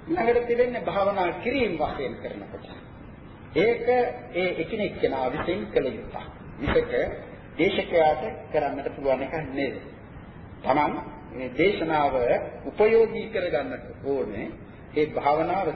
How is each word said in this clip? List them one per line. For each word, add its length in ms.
ළඟට 420
තිබෙන්නේ 340
භාවනා 540
කිරීම 400
වශයෙන් 400
කරනකොට. 520
ඒක 360
ඒ 240
එකිනෙක 420
කෙනා 320
විසින් 380
කළ 220
යුතුයි. 380
විශේෂ 560
දේශකයාට 680
කරන්නට 440
පුළුවන් 320
එකක් 120
නෙවෙයි. 340
Taman 340
මේ 220
දේශනාව 640
උපයෝගී 640
කරගන්නට 580
ඕනේ 440
ඒ 160
භාවනාව 680